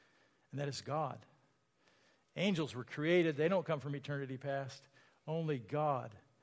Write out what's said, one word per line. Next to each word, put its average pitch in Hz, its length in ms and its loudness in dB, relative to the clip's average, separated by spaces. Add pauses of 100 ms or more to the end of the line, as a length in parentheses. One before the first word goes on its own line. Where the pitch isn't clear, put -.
(520)
and 135 80 -6
that 143 80 -2
is 131 140 -6
God. 131 440 -2 (1120)
Angels 165 360 2
were 120 120 -6
created. 165 500 4
They 156 140 4
don't 185 160 2
come 151 160 0
from 143 120 -4
eternity 139 440 -6
past. 139 440 -6 (460)
Only 156 320 0
God 123 560 0 (280)